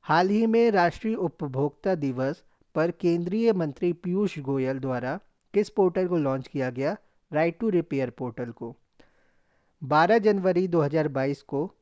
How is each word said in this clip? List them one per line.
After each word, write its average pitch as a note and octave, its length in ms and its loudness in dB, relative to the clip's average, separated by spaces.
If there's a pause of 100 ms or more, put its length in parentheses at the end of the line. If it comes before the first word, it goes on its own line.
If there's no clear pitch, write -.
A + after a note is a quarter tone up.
हाल F3 280 2
ही G#3+ 160 2
में A3+ 260 4
राष्ट्रीय G3+ 440 0
उपभोक्ता D3 800 -4
दिवस C3+ 480 -4 (320)
पर E3 160 0
केंद्रीय F3 640 0
मंत्री F3 400 -2
पीयूष F#3 460 -2
गोयल C3+ 400 -2
द्वारा C3 400 -4 (340)
किस G#3 160 0
पोर्टल F#3 380 2
को F3 100 0
लॉन्च C3+ 300 -2
किया C3 220 -4
गया? C#3 280 -4 (360)
राइट E3 260 0
टू A3+ 100 0
रिपेयर D3 400 -2
पोर्टल A#2+ 420 -8
को। A#2 240 -12 (1080)
बारह D3+ 340 4
जनवरी F#3+ 500 2
दो E3+ 140 2
हज़ार D3+ 260 0
बाईस C#3 340 -4
को D3 400 -6